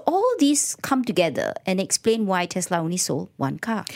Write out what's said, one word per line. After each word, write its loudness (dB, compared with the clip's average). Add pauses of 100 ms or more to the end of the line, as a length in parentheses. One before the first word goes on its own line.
all 2 (140)
these 2
come 0
together 0 (140)
and 0
explain 0
why 0
Tesla -2
only -2
sold -2
one -2
car. -4 (120)